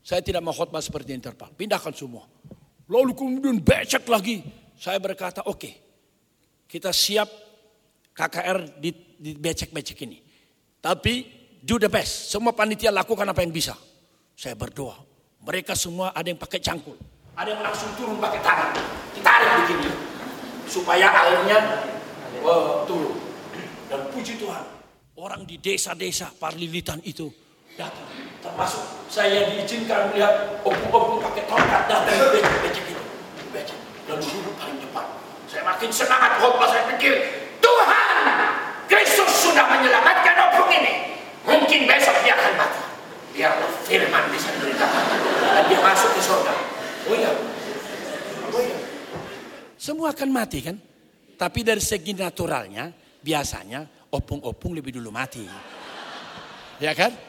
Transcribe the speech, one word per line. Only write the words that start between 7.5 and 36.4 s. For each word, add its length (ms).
K 160
K 160
R 320
di, 160
di 160
becek-becek 720
ini. 160
Tapi 420
do 160
the 80
best, 400
semua 240
panitia 400
lakukan 320
apa 160
yang 80
bisa." 240
Saya 160
berdoa. 480
Mereka 320
semua 400
ada 160
yang 80
pakai 240
cangkul, 320
ada 160
yang 160
langsung 320
turun 240
pakai 240
tangan. 320
Ditarik 480
begini, 260
supaya 400
airnya, 500
eh, 320
turun. 320
Dan 120
puji 240
Tuhan, 280
orang 320
di 80
desa-desa 800
Parlilitan 720
itu 240
datang. 240
Termasuk 640
saya 480
diizinkan 560
melihat 560
opung-opung 560
pakai 240
tongkat 400
datang, 240
becek-becek 580
itu, 120
becek. 240
Lalu 160
duduk 400
paling 240
depan. 220
Saya 160
makin 300
semangat 480